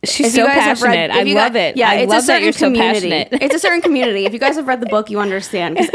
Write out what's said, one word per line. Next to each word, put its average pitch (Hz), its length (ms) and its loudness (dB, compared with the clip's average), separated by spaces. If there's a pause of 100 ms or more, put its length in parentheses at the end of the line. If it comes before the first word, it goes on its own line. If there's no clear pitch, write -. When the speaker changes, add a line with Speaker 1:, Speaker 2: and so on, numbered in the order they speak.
Speaker 1:
She's - 240 -2
Speaker 2:
if 233 100 2
you - 60 4
Speaker 1:
so - 40 4
passionate. 277 160 2
Speaker 2:
have 226 180 0
read, 170 300 2
if - 40 -2
Speaker 1:
I - 60 2
Speaker 2:
you 196 140 0
Speaker 1:
love 226 180 2
Speaker 2:
guys, 185 180 0
Speaker 1:
it. - 60 -6
Speaker 2:
yeah, 233 140 4
Speaker 1:
I 202 40 2
Speaker 2:
it's - 160 0
Speaker 1:
love 233 140 2
Speaker 2:
a - 20 0
Speaker 1:
that 320 140 2
you're - 100 0
Speaker 2:
certain 285 240 0
Speaker 1:
so 233 60 2
Speaker 2:
community. 185 280 0
Speaker 1:
passionate. 165 320 -2
<laughs> - 0 -
Speaker 2:
It's 285 140 0
a 330 40 -2
certain 349 220 0
community. 247 440 0
If 196 80 -2
you 233 60 -8
guys 277 180 0
have 294 100 -6
read 254 140 -2
the 233 60 -6
book, 214 220 -2
you 202 120 -4
understand, 190 560 -4
'cause 339 180 0